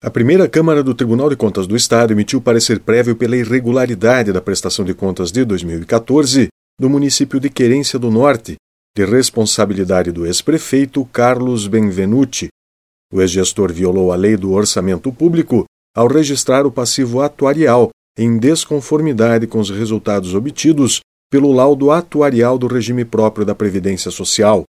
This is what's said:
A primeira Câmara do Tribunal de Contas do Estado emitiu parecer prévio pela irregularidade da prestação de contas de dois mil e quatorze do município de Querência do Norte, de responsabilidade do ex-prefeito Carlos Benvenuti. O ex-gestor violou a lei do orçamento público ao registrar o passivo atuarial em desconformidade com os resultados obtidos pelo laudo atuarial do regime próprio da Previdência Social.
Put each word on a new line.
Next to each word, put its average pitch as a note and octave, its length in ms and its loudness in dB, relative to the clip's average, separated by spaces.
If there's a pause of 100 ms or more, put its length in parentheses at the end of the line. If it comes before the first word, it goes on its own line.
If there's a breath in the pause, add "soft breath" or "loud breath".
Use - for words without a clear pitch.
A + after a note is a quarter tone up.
A A#2+ 100 -6
primeira D3 380 2
Câmara D#3 340 2
do C3 120 0
Tribunal B2 340 0
de C#3 80 -2
Contas G2+ 300 -2
do G2 80 -4
Estado A#2 380 2
emitiu G#2 280 0
parecer A#2 400 0
prévio A#2 360 0
pela A#2 200 -2
irregularidade A#2+ 960 0
da F2+ 80 0
prestação F#2+ 440 -4
de F2+ 100 -4
contas F2+ 380 -4
de B2+ 120 0
dois G2 180 -4
mil E2 200 -8
e - 20 -12
quatorze B2+ 640 2 (320)
do C3 80 0
município C#3 520 0
de C3+ 100 -4
Querência C3 480 0
do A#2+ 120 -2
Norte, A#2 440 0 (420)
de G2+ 80 2
responsabilidade G2 1080 0
do E2+ 120 -6
ex-prefeito C3+ 840 -2
Carlos B2 600 -2
Benvenuti. G2+ 840 0 (640)
O F#2+ 80 0
ex-gestor F#2 520 0
violou F2+ 400 0
a F2 40 -2
lei G#2 200 2
do F#2+ 160 -2
orçamento F#2+ 600 -2
público D#3 520 0 (320)
ao A#2 100 2
registrar C#3 580 0
o C#3+ 60 0
passivo B2 500 -4
atuarial C#3 680 2 (260)
em A#2 220 0
desconformidade C3 1080 0
com A2+ 120 -4
os G2+ 120 -2
resultados G2+ 640 -4
obtidos C#3 680 0 (300)
pelo C#3 220 4
laudo C#3 380 4
atuarial C#3+ 680 2
do B2 100 -4
regime A#2+ 380 -2
próprio G#2+ 400 0
da G2+ 100 -2
Previdência F#2+ 560 -4
Social. G2+ 520 0 (100)